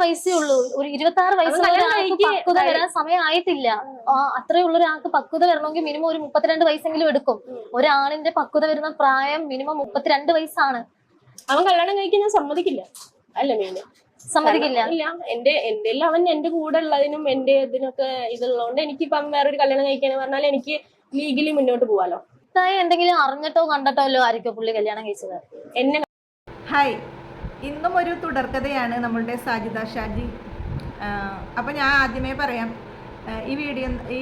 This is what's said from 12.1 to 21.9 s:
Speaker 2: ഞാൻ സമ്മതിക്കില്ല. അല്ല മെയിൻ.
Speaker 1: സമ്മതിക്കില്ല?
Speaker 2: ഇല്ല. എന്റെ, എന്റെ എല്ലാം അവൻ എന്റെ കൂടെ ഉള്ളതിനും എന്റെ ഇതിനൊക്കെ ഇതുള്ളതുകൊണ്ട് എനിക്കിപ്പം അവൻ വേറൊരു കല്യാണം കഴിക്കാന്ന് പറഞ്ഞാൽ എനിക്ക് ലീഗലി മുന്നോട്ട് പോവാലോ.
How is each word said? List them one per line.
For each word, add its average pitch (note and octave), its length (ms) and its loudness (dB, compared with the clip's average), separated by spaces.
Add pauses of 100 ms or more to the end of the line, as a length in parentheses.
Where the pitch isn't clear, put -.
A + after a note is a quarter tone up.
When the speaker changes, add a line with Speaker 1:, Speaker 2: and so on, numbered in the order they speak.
Speaker 2:
ഞാൻ G#4 120 2
സമ്മതിക്കില്ല. D4 460 0 (540)
അല്ല C4+ 140 0 (100)
മെയിൻ. F#3 180 -6 (460)
Speaker 1:
സമ്മതിക്കില്ല? D4+ 560 2 (120)
Speaker 2:
ഇല്ല. D#4+ 120 -2 (280)
എന്റെ, B3 220 2 (160)
എന്റെ A3 240 -4
എല്ലാം D4+ 160 0
അവൻ E4 120 2 (140)
എന്റെ D4+ 140 -2
കൂടെ D#4 340 -2
ഉള്ളതിനും D4 400 0 (100)
എന്റെ C4+ 220 4 (100)
ഇതിനൊക്കെ C4 440 -4 (260)
ഇതുള്ളതുകൊണ്ട് A#3+ 500 -2
എനിക്കിപ്പം D4 320 -2
അവൻ D4 180 -4
വേറൊരു C#4+ 260 2
കല്യാണം C#4 260 4
കഴിക്കാന്ന് C4+ 340 0
പറഞ്ഞാൽ C4+ 240 0
എനിക്ക് C#4+ 280 0 (380)
ലീഗലി D4 460 0
മുന്നോട്ട് B3 260 2
പോവാലോ. F#3+ 340 2 (360)